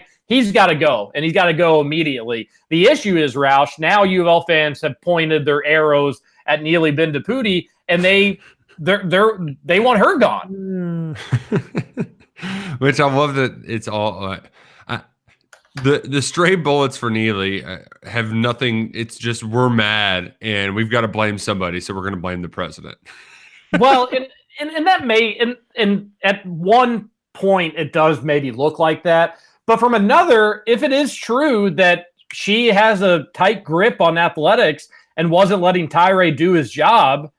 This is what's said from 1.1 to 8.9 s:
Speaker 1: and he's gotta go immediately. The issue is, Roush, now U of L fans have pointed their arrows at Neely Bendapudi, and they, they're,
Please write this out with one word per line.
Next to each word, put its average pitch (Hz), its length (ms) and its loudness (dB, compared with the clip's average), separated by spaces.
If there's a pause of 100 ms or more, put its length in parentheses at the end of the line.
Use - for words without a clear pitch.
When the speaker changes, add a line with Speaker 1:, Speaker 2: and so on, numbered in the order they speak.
Speaker 1:
and 147 120 -4
he's 165 80 -2
gotta 175 200 2
go 160 280 4
immediately. 131 640 -4 (220)
The 170 180 4
issue 214 300 2
is, 143 180 0
Roush, 139 420 2
now 180 260 2
U 185 180 2
of 170 60 0
L 170 180 4
fans 151 360 0
have 151 200 -6
pointed 160 420 0
their 147 220 -2
arrows 147 560 2 (240)
at 151 160 0
Neely 160 300 2
Bendapudi, 165 760 -2 (220)
and 175 140 0
they, 196 360 2 (380)
they're, 185 260 -2